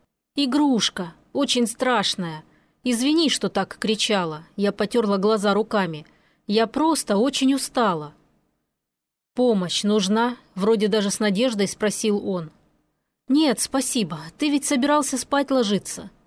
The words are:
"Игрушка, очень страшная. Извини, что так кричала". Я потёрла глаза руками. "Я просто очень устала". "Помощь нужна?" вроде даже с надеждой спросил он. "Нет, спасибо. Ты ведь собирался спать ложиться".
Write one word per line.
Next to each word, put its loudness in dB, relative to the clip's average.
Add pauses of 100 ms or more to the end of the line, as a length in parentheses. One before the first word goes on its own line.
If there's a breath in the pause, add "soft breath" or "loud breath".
(360)
"Игрушка, 0 (200)
очень 0
страшная. -2 (400 soft breath)
Извини, 2
что -2
так -4
кричала". -2 (120)
Я 0
потёрла 0
глаза 2
руками. -2 (420 soft breath)
"Я 2
просто 0
очень 2
устала". -2 (1200)
"Помощь 0
нужна?" 0 (180)
вроде 2
даже 0
с -4
надеждой 0
спросил -2
он. -6 (760)
"Нет, 2
спасибо. -2 (180)
Ты 0
ведь 0
собирался 2
спать -2
ложиться". -2 (180)